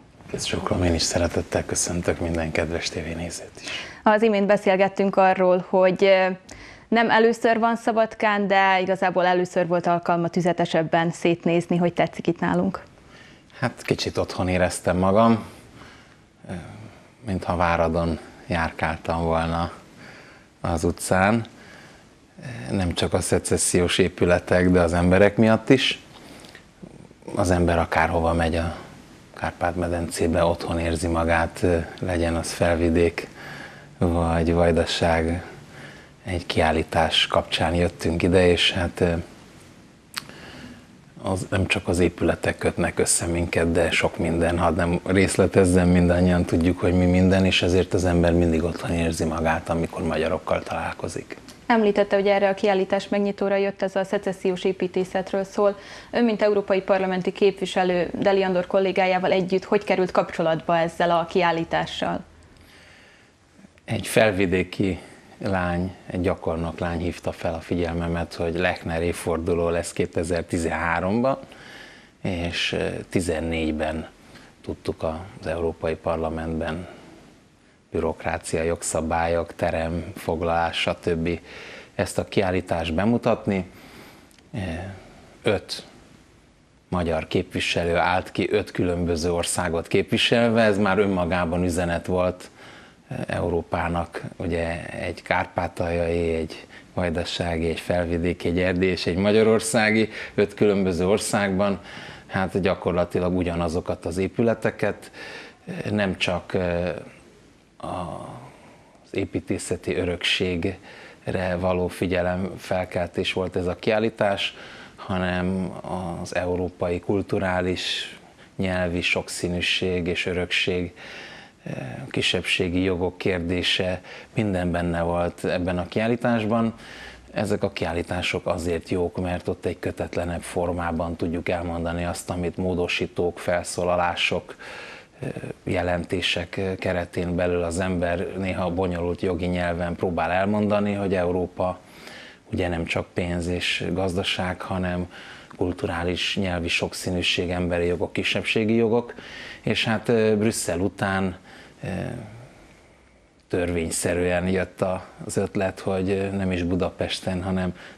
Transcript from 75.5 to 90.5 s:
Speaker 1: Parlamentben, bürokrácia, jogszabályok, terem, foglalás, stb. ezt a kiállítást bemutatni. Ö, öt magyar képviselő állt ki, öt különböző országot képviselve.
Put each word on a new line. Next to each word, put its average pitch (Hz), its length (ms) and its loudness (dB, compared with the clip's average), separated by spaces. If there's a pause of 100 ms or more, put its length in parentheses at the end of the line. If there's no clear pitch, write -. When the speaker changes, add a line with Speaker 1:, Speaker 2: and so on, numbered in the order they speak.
Speaker 1:
Parlamentben, 82 920 -4 (1040)
bürokrácia, 82 720 -4
jogszabályok, 82 920 -2
terem, 82 480 -2 (120)
foglalás, 85 640 -2
stb. 101 600 -2 (560)
ezt - 220 -4
a 95 80 0
kiállítást 92 680 0
bemutatni. 104 720 2 (880)
Ö, - 40 -8 (840)
öt - 420 -4 (1000)
magyar 82 400 -2
képviselő 90 680 0
állt 87 340 0
ki, - 200 -2
öt 101 200 0
különböző 87 600 0
országot 85 540 -2
képviselve. 117 720 4